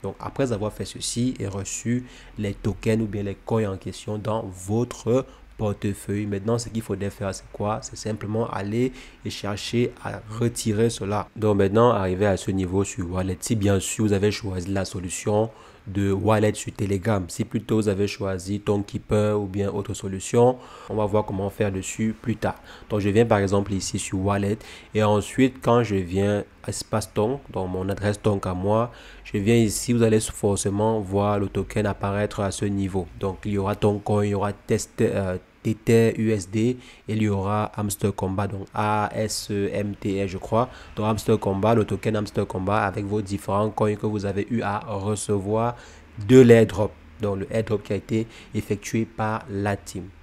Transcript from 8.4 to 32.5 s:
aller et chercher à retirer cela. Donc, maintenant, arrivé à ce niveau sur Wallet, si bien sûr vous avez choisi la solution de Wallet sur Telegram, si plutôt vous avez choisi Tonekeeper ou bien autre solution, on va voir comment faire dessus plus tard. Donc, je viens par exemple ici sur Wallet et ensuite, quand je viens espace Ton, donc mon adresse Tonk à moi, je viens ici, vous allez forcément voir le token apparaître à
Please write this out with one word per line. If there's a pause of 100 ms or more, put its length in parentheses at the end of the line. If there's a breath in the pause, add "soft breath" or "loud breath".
aller (320 loud breath)
et
chercher (120)
à (200)
retirer
cela.
Donc,
maintenant,
arrivé
à
ce
niveau
sur
Wallet,
si
bien
sûr
vous
avez
choisi
la
solution (340 loud breath)
de
Wallet
sur
Telegram,
si
plutôt
vous
avez
choisi
Tonekeeper
ou
bien
autre
solution, (320 loud breath)
on
va
voir
comment
faire
dessus
plus
tard. (340 loud breath)
Donc,
je
viens
par
exemple
ici
sur
Wallet (380 loud breath)
et
ensuite,
quand
je
viens (240)
espace
Ton, (120)
donc
mon
adresse
Tonk
à
moi, (320 loud breath)
je
viens
ici,
vous
allez
forcément
voir
le
token
apparaître
à